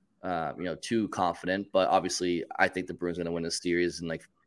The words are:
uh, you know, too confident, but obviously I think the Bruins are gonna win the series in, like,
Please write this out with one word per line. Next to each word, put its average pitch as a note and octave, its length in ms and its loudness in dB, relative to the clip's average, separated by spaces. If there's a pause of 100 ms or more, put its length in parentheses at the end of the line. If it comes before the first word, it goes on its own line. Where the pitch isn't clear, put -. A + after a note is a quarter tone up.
(220)
uh, E2 360 -2
you E2+ 60 -6
know, F2 100 -4
too A2 340 -2
confident, F#2 640 0
but F#2 160 6
obviously F2+ 560 2 (140)
I F#2+ 100 6
think F#2 180 -4
the F2+ 80 -8
Bruins F2 240 -4
are E2+ 40 -4
gonna E2 100 -2
win E2+ 120 -2
the E2 60 -4
series F2 520 0
in, E2+ 60 -6
like, E2 200 -8 (180)